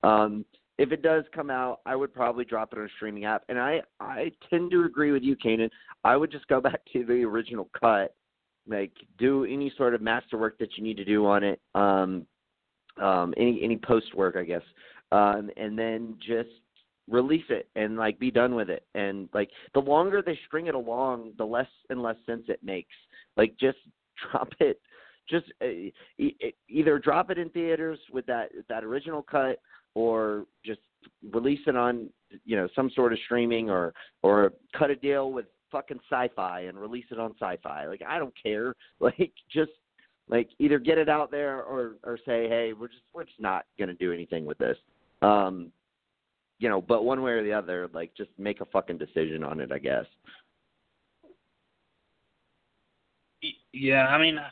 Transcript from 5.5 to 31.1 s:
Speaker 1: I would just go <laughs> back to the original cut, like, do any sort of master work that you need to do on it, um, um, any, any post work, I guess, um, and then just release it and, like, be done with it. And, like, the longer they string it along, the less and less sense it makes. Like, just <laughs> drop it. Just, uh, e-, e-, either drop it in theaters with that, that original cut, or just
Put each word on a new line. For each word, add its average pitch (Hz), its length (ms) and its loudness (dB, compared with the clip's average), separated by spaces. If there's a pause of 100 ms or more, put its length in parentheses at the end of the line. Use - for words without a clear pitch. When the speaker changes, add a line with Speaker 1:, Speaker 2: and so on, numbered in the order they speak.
Speaker 1:
I 120 120 6
would 156 160 0
just 147 160 -16
go 135 120 4
<laughs> 131 80 2
back - 120 -4 (140)
to 123 100 0
the 120 180 2
original 113 460 -4 (100)
cut, 104 360 4 (520)
like, 101 260 -4 (260)
do 135 260 4
any 139 320 -4
sort 123 180 2
of 113 60 0
master 113 380 -2
work 110 200 -2
that 110 200 -8
you 104 40 -8
need 110 140 -4
to 98 80 -8
do 104 220 4
on 101 180 4
it, 101 160 0 (140)
um, 95 520 2 (760)
um, 90 360 2
any, 120 260 2
any 113 140 0
post - 380 0
work, 92 220 0
I 90 80 -4
guess, 85 180 -6 (500)
um, 104 460 4
and 107 200 -6
then 113 400 -6
just 117 300 -4 (640)
release 135 400 2
it 113 260 -4
and, 107 200 -2
like, 110 220 -2
be 127 120 0
done 123 240 4
with 104 160 -2
it. - 240 -6
And, 98 400 -4
like, 104 160 -2 (240)
the 135 60 4
longer 170 440 2
they 165 220 -4
string 165 200 -6
it 160 80 -2
along, 120 640 -4
the 110 80 -4
less 120 240 -2 (220)
and 127 120 -4
less 113 220 -2
sense 117 240 -6
it - 140 -4
makes. 92 320 -8 (420)
Like, 110 240 4
just 131 180 2 (240)
<laughs> - 300 -16
drop - 160 -4 (120)
it. 143 200 2 (480)
Just, 165 180 -2 (140)
uh, 120 60 -4
e-, 95 260 -8 (260)
e-, 139 360 -4 (140)
either 147 300 2
drop 160 320 2
it 180 80 -2
in 165 120 -6
theaters 160 480 -2 (120)
with 131 160 -6
that, 117 240 -4 (180)
that 110 160 -6
original 147 380 -6
cut, 135 380 0 (340)
or 110 520 0 (180)
just 110 160 -10 (520)